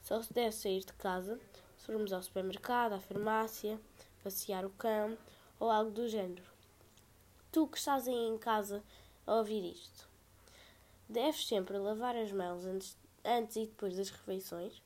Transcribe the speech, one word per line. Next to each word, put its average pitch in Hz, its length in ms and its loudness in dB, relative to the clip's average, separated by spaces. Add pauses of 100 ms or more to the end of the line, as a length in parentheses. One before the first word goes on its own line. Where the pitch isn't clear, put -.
Só 226 200 -2
se - 120 -12
deve 233 180 2
sair 190 320 -2
de - 100 -16
casa 190 460 -2 (380)
se - 80 -18
formos 214 260 0
ao 185 120 -2
supermercado, 208 720 0
à 196 60 -2
farmácia, 214 800 0 (440)
passear 190 420 -2
o 196 60 -4
cão 214 460 0 (420)
ou 226 100 4
algo 214 220 6
do 226 160 -2
género. 185 360 -2 (1080)
Tu 320 160 6
que - 100 -8
estás 269 300 2
aí 254 80 2
em 226 220 2
casa 208 460 0 (440)
a 208 80 6
ouvir 214 360 2
isto, - 360 -18 (1040)
deves 247 380 2
sempre 196 300 0
lavar 214 380 0
as 220 160 -2
mãos 180 340 -2
antes, 190 320 -4 (260)
antes 226 340 2
e 220 100 0
depois 196 280 -4
das 196 140 -2
refeições 190 760 -8